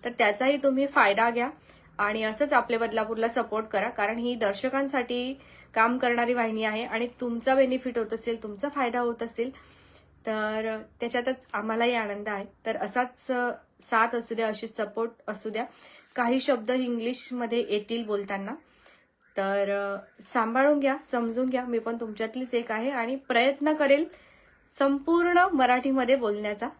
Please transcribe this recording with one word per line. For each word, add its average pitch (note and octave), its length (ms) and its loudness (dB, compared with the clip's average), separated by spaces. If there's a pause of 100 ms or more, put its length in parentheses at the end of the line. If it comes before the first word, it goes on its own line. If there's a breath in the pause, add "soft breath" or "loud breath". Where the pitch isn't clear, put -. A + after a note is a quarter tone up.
तर A#3+ 140 -4
त्याचाही B3 380 4
तुम्ही C#4 300 2
फायदा A3+ 440 4
घ्या A#3+ 200 -2 (480 soft breath)
आणि G#3+ 240 0
असंच A3 300 0
आपल्या A#3+ 260 2
बदलापूरला A3+ 500 0
सपोर्ट A3 380 -2
करा, G#3 220 -2
कारण A3 300 -2
ही A#3+ 160 -2
दर्शकांसाठी B3+ 1040 -2 (360 loud breath)
काम A#3+ 240 4
करणारी A#3+ 360 2
वाहिनी A3 300 0
आहे G#3+ 200 -2
आणि A#3+ 240 -4 (120)
तुमचा A#3+ 340 0
बेनिफिट C4 440 2
होत G#3+ 140 -4
असेल, A3+ 300 -6
तुमचा G#3 260 -6
फायदा B3+ 320 -2
होत A#3 220 -2
असेल, A#3 280 -6 (760 loud breath)
तर G#3+ 560 -2 (180)
त्याच्यातच A#3+ 520 -4
आम्हालाही A3+ 420 0
आनंद G#3 340 -4
आहे. G3+ 160 -4 (220)
तर A3 100 -2
असाच, B3 540 -4
अ, B3 200 0 (300)
साथ A#3 280 2
असू A#3 260 -4
द्या, A3 140 0
अशीच G#3+ 280 -6
सपोर्ट A3+ 340 -4 (180)
असू G#3+ 220 -8
द्या. A3 140 -4 (520 loud breath)
काही B3 240 2
शब्द B3 300 0
इंग्लिशमध्ये A#3+ 1000 -2
येतील A3 360 -2
बोलताना, G3+ 480 -4 (840 soft breath)
तर, G3+ 340 0
अ, G3+ 520 -4
सांभाळून C4 580 2
घ्या, C4+ 160 2 (160)
समजून A#3 360 0
घ्या. B3+ 160 -2
मी A#3+ 140 -2
पण A#3 220 -4
तुमच्यातलीच A3+ 540 -6
एक A#3 180 -2
आहे A3+ 180 -2
आणि B3+ 260 -2
प्रयत्न C#4 580 2
करेल D4 300 4 (760 loud breath)
संपूर्ण E4 600 4
मराठीमध्ये C4 800 4
बोलण्याचा. G#3 520 -2 (120)